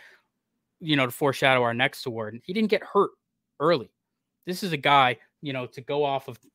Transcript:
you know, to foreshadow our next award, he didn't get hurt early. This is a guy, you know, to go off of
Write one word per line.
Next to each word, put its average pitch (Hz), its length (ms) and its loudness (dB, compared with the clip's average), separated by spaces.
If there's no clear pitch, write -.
you 156 160 0
know, 135 100 4
to 120 60 -4
foreshadow 131 520 2
our 117 100 0
next 127 320 -2
award, 113 380 -8
he 180 100 -12
didn't 220 160 0
get 202 140 0
hurt - 280 0
early. 143 320 0
This 185 180 -8
is 175 100 -2
a 156 40 -2
guy, 135 400 4
you 143 120 -8
know, 127 140 -6
to - 140 -16
go 143 220 -2
off 139 240 -2
of 123 120 -14